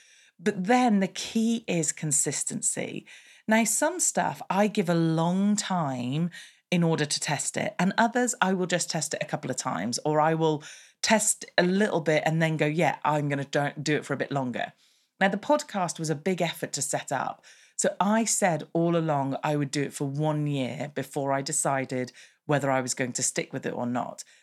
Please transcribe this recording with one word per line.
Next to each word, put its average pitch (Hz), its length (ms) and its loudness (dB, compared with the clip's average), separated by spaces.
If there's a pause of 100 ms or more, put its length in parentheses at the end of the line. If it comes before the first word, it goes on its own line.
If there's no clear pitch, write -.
(380)
But 185 280 -2
then 240 340 6
the 185 80 2
key 226 580 -2
is 170 260 0
consistency. - 1120 -4 (400)
Now, 220 180 4
some 320 340 0
stuff - 520 0
I 196 160 4
give 196 240 0
a 170 40 2
long 170 600 2
time 151 760 -2 (400)
in 175 120 4
order 156 240 2
to - 140 -4
test - 360 -4
it, - 220 -2
and 185 180 2
others 233 460 2
I 190 100 4
will 180 140 0
just 170 240 -2
test 151 240 -4
it - 80 -6
a 143 40 -6
couple 151 240 -4
of 127 60 -4
times, 117 480 -4
or 151 160 4
I 160 140 4
will 156 280 2 (380)
test - 460 2 (100)
a 175 60 4
little 185 400 2
bit 151 240 2
and 160 160 2
then 156 160 2
go, 151 80 2
"Yeah, 151 380 2
I'm 147 260 0
gonna 139 140 -2
do, 143 260 0 (100)
do 147 160 0
it 117 80 -4
for - 80 -6
a 131 60 -2
bit 135 120 -4
longer." 127 440 -4 (440)
Now, 190 100 2
the 196 100 -2
podcast 208 600 -2
was 160 120 -2
a 156 40 0
big 175 280 -2
effort - 320 -4
to 139 80 -6
set - 280 -4
up. - 320 -4 (340)
So - 220 0
I 214 280 4
said 170 480 0
all 170 220 4
along 143 460 2
I 151 140 2
would 143 140 0
do 147 120 0
it 135 120 -4
for 151 100 -4
one 151 420 0
year 139 480 -4
before 139 380 -2
I 139 80 0
decided 135 720 -2 (320)
whether 139 260 2
I 131 100 2
was 123 140 -4
going 123 180 -2
to 127 100 -6
stick - 300 -4
with 131 140 -6
it - 80 -4
or 123 120 -4
not. - 380 -6 (180)